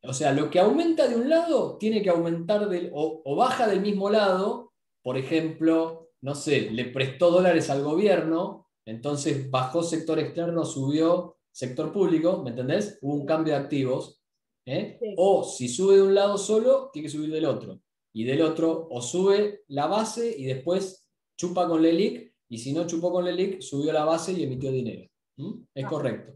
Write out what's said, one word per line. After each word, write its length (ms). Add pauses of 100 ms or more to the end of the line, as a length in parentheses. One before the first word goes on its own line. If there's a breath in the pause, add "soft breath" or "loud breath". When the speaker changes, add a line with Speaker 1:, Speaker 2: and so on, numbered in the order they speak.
Speaker 1:
O 120
sea, 200
lo 160
que 100
aumenta 480
de 80
un 140
lado 480
tiene 240
que 80
aumentar 580
del, 240
o, 320
o 120
baja 320
del 140
mismo 280
lado, 640 (300)
por 140
ejemplo, 920 (120)
no 120
sé, 380
le 140
prestó 440
dólares 400
al 140
gobierno, 840 (180)
entonces 680
bajó 320
sector 360
externo, 460
subió 720 (140)
sector 420
público, 500
¿me 60
entendés? 520
Hubo 120
un 120
cambio 280
de 60
activos, 640 (440)
¿eh? 340
Speaker 2:
Sí. 180
Speaker 1:
O 260
si 260
sube 280
de 40
un 140
lado 220
solo, 540
tiene 160
que 40
subir 200
del 140
otro. 360 (320)
Y 100
del 180
otro, 480
o 120
sube 680
la 200
base 480
y 100
después 640 (300)
chupa 300
con 160
lelic, 500 (140)
y 100
si 160
no 140
chupó 240
con 140
lelic, 360
subió 320
la 120
base 280
y 100
emitió 280
dinero. 360 (300)
¿Mm? 160 (220)
Es 100
Speaker 2:
Ah. 20
Speaker 1:
correcto. 480